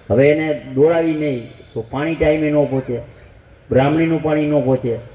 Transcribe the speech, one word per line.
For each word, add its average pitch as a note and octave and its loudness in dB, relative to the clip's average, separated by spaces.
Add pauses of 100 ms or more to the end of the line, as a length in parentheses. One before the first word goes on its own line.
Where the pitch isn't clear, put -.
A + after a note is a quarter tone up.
(100)
હવે C3+ 4
એને D#3 0 (200)
દોડાવી D#3+ 2
નહીં C#3 -4 (260)
તો A#2 -8
પાણી D3 -6
ટાઈમે D3+ 0
ન D3 2
પહોંચે, C3 -4 (680)
બ્રાહ્મણીનું D#3 2
પાણી D3+ 0
ન D3 2
પહોંચે B2 -2 (160)